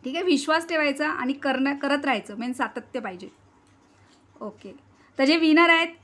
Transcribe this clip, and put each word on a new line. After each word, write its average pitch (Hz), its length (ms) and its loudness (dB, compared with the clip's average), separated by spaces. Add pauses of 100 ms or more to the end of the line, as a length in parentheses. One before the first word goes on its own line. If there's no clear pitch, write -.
ठीक 262 120 -8
आहे, 349 80 -4
विश्वास 320 440 0
ठेवायचा 302 420 -2
आणि 262 240 -4
करणं, 277 420 -2
करत 285 300 -2
राहायचं, 208 320 -4
मेन 240 160 -6
सातत्य 247 460 -8
पाहिजे. 185 300 -12 (1120)
ओके, 202 340 -16 (440)
तर 269 60 6
जे 311 120 4
विनर 320 320 6
आहेत 330 180 4 (160)